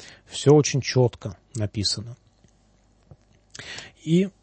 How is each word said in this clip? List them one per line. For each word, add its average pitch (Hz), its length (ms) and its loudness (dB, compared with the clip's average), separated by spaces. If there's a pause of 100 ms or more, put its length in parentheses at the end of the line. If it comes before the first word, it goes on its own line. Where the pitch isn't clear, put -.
(260)
Всё - 280 4
очень 143 280 4
чётко - 560 -2 (180)
написано. 107 600 -4 (1900)
И 180 260 2 (140)